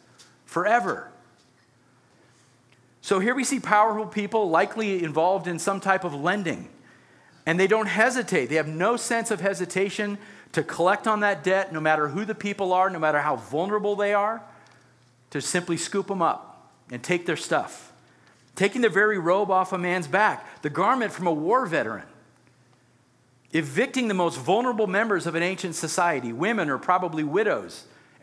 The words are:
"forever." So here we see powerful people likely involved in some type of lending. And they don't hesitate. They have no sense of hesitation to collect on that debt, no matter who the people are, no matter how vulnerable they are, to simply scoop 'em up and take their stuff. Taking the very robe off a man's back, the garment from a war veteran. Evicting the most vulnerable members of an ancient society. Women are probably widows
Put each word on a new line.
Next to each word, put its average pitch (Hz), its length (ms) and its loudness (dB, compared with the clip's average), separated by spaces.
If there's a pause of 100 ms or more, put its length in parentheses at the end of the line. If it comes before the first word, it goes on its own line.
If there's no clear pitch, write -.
(460)
"forever." 190 680 0 (1900)
So 196 180 2
here 233 160 0
we 269 80 -2
see 262 160 -2
powerful 214 460 2
people 208 440 -2
likely 196 540 0
involved 165 420 2
in 175 140 -4
some 196 220 -2
type 190 240 0
of 156 80 -4
lending. 165 560 -2 (760)
And 165 140 0
they 190 80 4
don't 214 200 2
hesitate. 208 580 2
They 131 100 -2
have 151 140 0
no 180 260 0
sense 233 340 -2
of 190 120 -2
hesitation 196 760 -2 (360)
to 156 100 0
collect 202 440 0
on 214 120 2
that 202 240 0
debt, 185 300 0
no 156 80 -6
matter 156 260 2
who 156 160 -4
the 214 100 -4
people 202 380 -2
are, 185 180 4
no 180 100 -6
matter 156 200 2
how 143 160 0
vulnerable 190 600 -2
they 202 160 0
are, 214 280 0 (880)
to 143 100 -4
simply 170 340 -2
scoop 196 340 -4
'em 190 120 -2
up - 500 -4 (180)
and 120 140 -10
take 175 220 0
their 165 100 0
stuff. - 560 -4 (640)
Taking 202 240 2
the 240 80 4
very 202 320 4
robe 185 320 2
off 185 220 2
a 185 40 -2
man's 180 300 -2
back, 185 540 0
the 156 80 -2
garment 202 420 0
from 180 160 -4
a 170 60 2
war 196 320 2
veteran. 113 400 -2 (1500)
Evicting 190 560 0
the 208 60 0
most 170 240 0
vulnerable 214 500 2
members 190 400 0
of 160 80 -2
an 165 80 0
ancient 175 320 -4
society. 151 560 0
Women 175 380 0
are 131 80 -2
probably 165 480 0
widows 151 640 -2 (360)